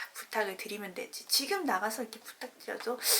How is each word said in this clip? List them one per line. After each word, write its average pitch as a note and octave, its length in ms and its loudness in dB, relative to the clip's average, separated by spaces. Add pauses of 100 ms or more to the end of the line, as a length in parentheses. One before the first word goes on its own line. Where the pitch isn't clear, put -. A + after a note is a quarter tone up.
(120)
부탁을 G3+ 440 -2
드리면 G3+ 380 -8
되지. - 340 -8
지금 F#4 360 4
나가서 A3 380 2
이렇게 - 180 -8
부탁드려도 - 760 -6 (220)